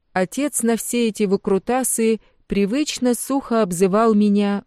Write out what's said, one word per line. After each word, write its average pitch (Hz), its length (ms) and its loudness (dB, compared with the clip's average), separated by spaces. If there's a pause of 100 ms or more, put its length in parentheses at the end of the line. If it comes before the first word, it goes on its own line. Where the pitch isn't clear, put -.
(120)
Отец 247 520 -4
на 226 120 2
все 240 340 -2
эти 214 140 -4
выкрутасы 220 960 0 (280)
привычно 240 680 0
сухо 240 480 -2
обзывал 196 540 2
меня 202 520 2